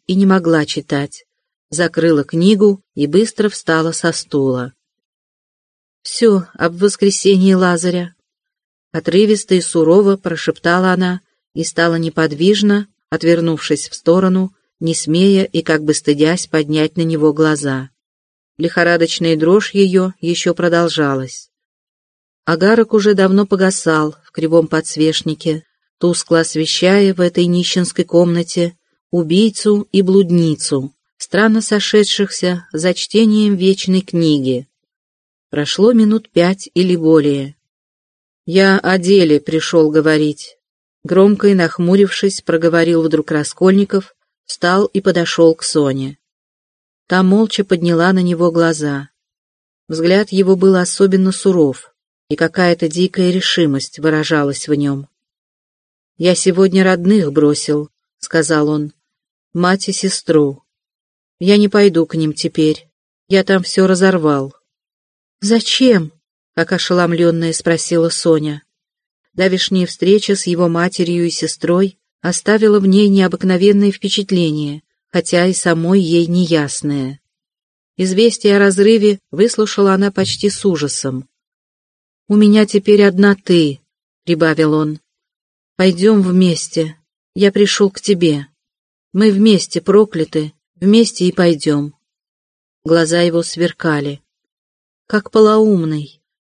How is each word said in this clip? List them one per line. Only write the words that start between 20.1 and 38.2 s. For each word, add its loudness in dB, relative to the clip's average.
ещё -4
продолжалась. -2
Агарок 2
уже 2
давно 2
погасал -2
в -20
кривом 0
подсвечнике, -4
тускло 0
освещая 0
в -4
этой 0
нищенской -2
комнате -2
убийцу 0
и 2
блудницу, 0
странно 0
сошедшихся -2
за -2
чтением 0
вечной 0
книги. -2
Прошло 0
минут 0
пять -2
или 0
более. 0